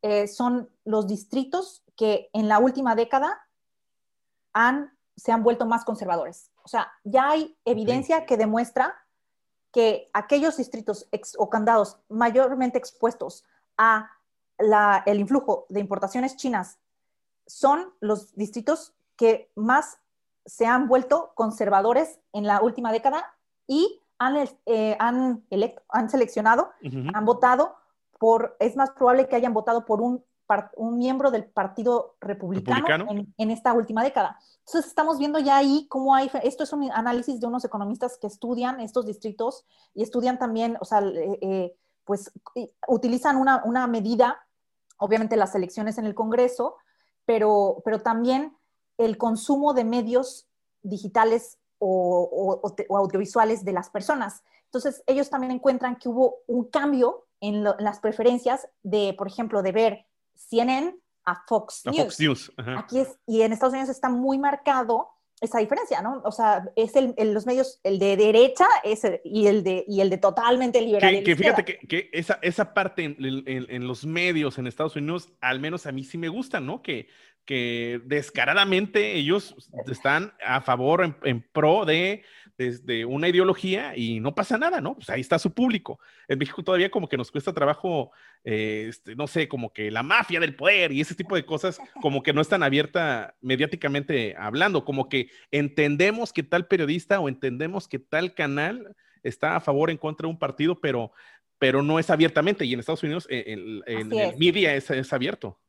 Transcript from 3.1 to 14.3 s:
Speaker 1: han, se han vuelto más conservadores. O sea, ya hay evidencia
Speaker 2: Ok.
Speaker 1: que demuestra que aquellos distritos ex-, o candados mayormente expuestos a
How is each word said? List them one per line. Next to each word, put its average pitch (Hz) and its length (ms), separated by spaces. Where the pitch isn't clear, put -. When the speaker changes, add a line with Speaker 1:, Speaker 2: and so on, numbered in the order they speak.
Speaker 1:
han, 262 380
se - 160
han 226 120
vuelto 233 220
más 226 200
conservadores. 180 640
O - 40
sea, - 240
ya 262 260
hay 311 260
evidencia 247 540
Speaker 2:
Ok. 320 60
Speaker 1:
que 247 120
demuestra 233 580
que 220 420
aquellos 285 440
distritos 220 540
ex-, - 260
o 208 120
candados 214 480
mayormente 247 680
expuestos - 680
a 220 320